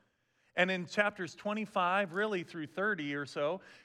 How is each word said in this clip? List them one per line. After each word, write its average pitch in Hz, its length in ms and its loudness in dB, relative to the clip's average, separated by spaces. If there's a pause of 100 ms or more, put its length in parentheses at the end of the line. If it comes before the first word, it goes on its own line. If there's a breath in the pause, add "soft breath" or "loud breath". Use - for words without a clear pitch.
(560)
And 180 160 4
in 180 160 -2
chapters 202 480 0
twenty-five, 202 760 0
really 196 320 0
through 156 240 -8
thirty 180 480 -2
or 143 100 -4
so, 160 360 -2 (240 loud breath)